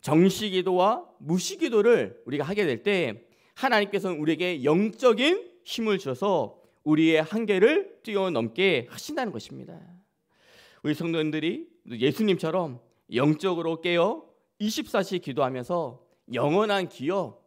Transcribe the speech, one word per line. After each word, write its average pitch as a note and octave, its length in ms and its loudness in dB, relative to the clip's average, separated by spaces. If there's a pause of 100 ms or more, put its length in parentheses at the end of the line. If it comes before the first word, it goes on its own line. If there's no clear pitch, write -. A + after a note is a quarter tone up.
정시기도와 F#3 1040 2 (120)
무시기도를 G3+ 1040 0
우리가 C#3+ 200 -4
하게 G3+ 200 -2
될 C3 180 -2
때 E3+ 420 -2 (300)
하나님께서는 G3+ 640 0
우리에게 D#3 460 -2
영적인 A3+ 840 2 (140)
힘을 G#3+ 340 -2
주셔서 D3+ 600 -4 (260)
우리의 D#3 380 4
한계를 G#3+ 800 2
뛰어넘게 F3+ 880 0
하신다는 C4 420 -8
것입니다. C#3 460 -14 (1040)
우리 D3 120 -2
성도님들이 D#3+ 760 -4 (220)
예수님처럼 D#3+ 920 0 (340)
영적으로 D#3+ 680 0
깨어 F3+ 420 0 (340)
이십사 A3 440 -2
시 F3+ 160 -4
기도하면서 C3 840 -4 (320)
영원한 F3+ 560 0
기여 D3+ 580 -4